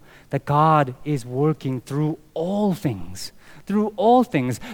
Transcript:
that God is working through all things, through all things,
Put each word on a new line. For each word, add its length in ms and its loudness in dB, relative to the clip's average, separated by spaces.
that 160 -4
God 480 4
is 220 -4
working 560 -2
through 380 -4
all 400 -2
things, 560 -6
through 300 0
all 280 6
things, 360 -2